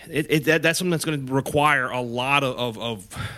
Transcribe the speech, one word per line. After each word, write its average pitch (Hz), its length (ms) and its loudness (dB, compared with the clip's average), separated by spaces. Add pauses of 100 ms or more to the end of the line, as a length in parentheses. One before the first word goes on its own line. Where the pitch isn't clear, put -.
It, 156 220 -2
it, 147 140 2
that, 156 180 4
that's 165 160 2
something 180 120 0
that's 160 140 0
gonna 139 280 -4
require 139 580 2
a 123 100 -2
lot 127 440 0
of, 127 140 -2
of, 117 200 -4
of, 107 400 -8 (200)